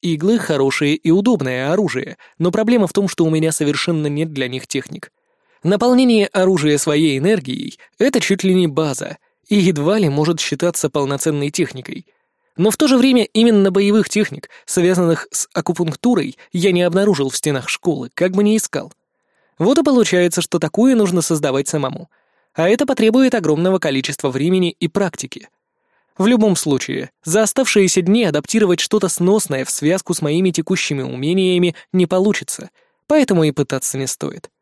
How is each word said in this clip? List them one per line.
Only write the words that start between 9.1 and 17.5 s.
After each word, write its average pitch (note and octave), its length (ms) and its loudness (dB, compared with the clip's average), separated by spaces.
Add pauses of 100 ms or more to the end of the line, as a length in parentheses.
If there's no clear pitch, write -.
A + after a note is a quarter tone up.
и G#3 80 0
едва F3 400 2
ли G3 120 2
может D3+ 320 0
считаться D#3+ 500 -2
полноценной C#3+ 600 -4
техникой. - 560 -8 (500)
Но G3+ 160 2
в - 40 -4
то D4+ 120 2
же C4 100 4
время B3 240 4
именно G#3+ 480 4
боевых G3+ 380 2
техник, - 420 -4 (160)
связанных F3 640 0
с - 240 -8
акупунктурой, E3+ 840 -2 (160)
я F#3 200 0
не F3 100 2
обнаружил F3 480 2
в - 60 -10
стенах C#3 320 -4